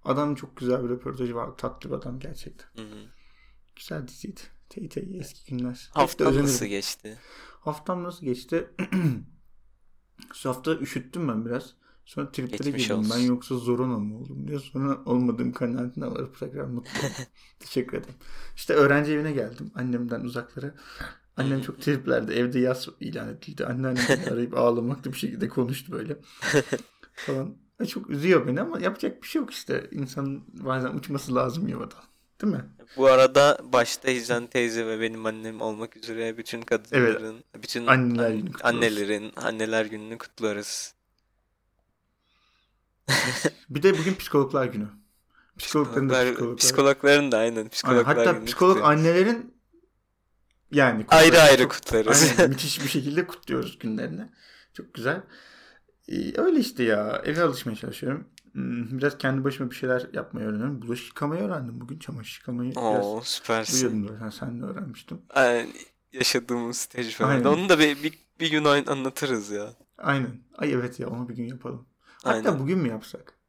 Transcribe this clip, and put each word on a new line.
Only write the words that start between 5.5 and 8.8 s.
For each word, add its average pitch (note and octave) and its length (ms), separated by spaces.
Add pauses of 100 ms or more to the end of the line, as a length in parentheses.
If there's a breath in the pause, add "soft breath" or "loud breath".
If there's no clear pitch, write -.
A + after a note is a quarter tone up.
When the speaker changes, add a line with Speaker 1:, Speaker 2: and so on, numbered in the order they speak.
Speaker 1:
günler. B2 400
Hep C#3+ 240
de D#3 40
Speaker 2:
Haftan C#3 180
nasıl B2+ 240
Speaker 1:
özenirim. - 0
Speaker 2:
geçti? G2+ 540 (420 loud breath)
Speaker 1:
Haftam F3 420
nasıl F3 220
geçti? C3 440 (100)
<clears throat> - 1500